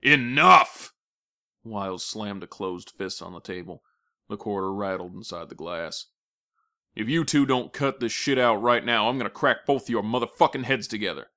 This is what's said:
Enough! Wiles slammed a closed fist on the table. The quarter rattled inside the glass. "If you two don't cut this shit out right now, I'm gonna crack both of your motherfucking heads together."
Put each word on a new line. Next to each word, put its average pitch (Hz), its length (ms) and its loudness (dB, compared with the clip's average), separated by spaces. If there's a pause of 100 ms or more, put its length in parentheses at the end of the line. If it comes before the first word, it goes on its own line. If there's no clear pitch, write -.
Enough! 139 880 6 (720)
Wiles 98 400 -6
slammed 101 380 -8
a 87 60 -14
closed 90 420 -8
fist - 320 -10
on 90 100 -14
the 85 80 -14
table. 90 420 -12 (460)
The 104 80 -8
quarter 95 360 -4
rattled 95 420 -6
inside 85 340 -14
the - 60 -16
glass. 82 520 -8 (880)
"If 107 140 -6
you 160 160 0
two 143 220 4
don't 127 260 -2
cut 139 280 -4
this 117 120 -2
shit 139 260 0
out 120 180 4
right 120 280 2
now, 113 240 2
I'm 131 80 0
gonna 113 140 -4
crack - 340 0
both 139 200 2
of - 40 -14
your 113 140 0
motherfucking 123 600 0
heads 113 240 -2
together." 92 480 -6